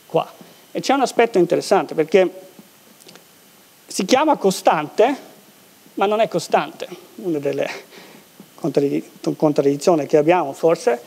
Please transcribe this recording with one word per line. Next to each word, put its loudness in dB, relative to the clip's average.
qua. -2
E -8
c'è 0
un 0
aspetto 0
interessante, 0
perché 2
si -6
chiama 2
costante, 0
ma 0
non 0
è 0
costante. -4
Una -4
delle -4
contraddi-, -2
contraddizioni 0
che 0
abbiamo, 2
forse, 0